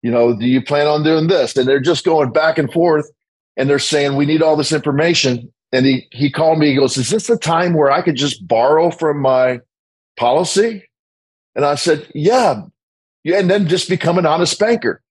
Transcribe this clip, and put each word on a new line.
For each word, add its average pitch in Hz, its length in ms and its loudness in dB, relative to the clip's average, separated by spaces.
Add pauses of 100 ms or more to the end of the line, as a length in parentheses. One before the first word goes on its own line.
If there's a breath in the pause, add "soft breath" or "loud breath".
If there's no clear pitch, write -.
You 120 80 -4
know, 120 260 2
do 110 120 -4
you 127 160 2
plan 147 240 0
on 151 160 0
doing 160 240 2
this?" 160 280 0
And 127 120 0
they're 139 120 2
just 151 260 -2
going 151 260 2
back 156 260 0
and 147 140 -4
forth 165 360 0 (480)
and 135 140 -2
they're 143 80 2
saying, 143 380 -2
"We 143 100 0
need 156 160 0
all 156 140 2
this 147 160 -2
information." 143 800 -2 (200)
And 127 140 2
he, 131 260 0
he 135 200 -4
called 160 260 0
me, 151 120 2
he 135 60 0
goes, 135 220 0
"Is 127 120 -4
this 208 180 -2
the 233 100 2
time 165 360 -2
where 147 180 2
I 160 100 0
could 156 140 -2
just 123 320 -6
borrow 143 420 2
from 151 320 -4
my 127 380 0 (560)
policy?" 185 760 -2 (680)
And 139 100 0
I 147 100 0
said, 156 400 -2
"Yeah." 165 460 2 (600)
Yeah, 180 160 0
and 185 100 0
then 196 180 2
just 175 220 -2
become 170 280 0
an 185 80 0
honest 160 320 0
banker. 220 540 -2